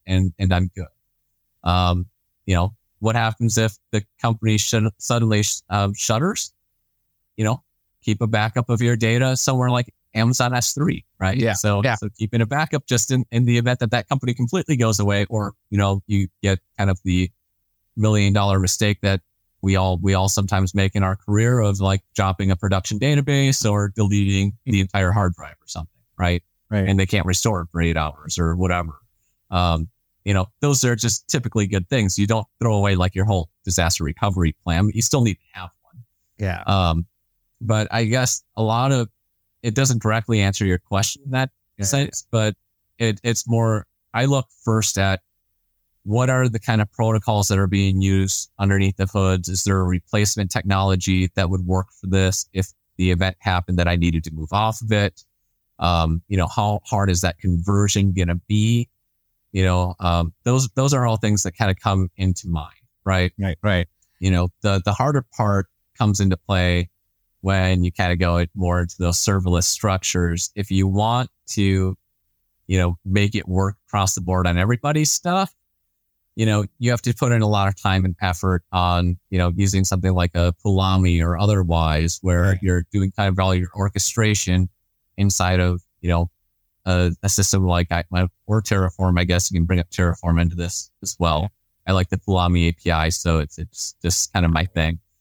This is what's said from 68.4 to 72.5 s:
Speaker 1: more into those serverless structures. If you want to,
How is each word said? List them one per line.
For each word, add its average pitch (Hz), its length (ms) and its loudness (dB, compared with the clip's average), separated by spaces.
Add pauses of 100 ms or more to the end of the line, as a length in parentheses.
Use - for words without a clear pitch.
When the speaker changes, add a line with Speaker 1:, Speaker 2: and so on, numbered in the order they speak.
Speaker 1:
more 87 260 0
into 87 180 -6
those 85 200 0
serverless 90 460 0
structures. 90 920 -2
If 101 160 -6
you 95 160 2
want 110 420 0 (200)
to, 95 480 0 (720)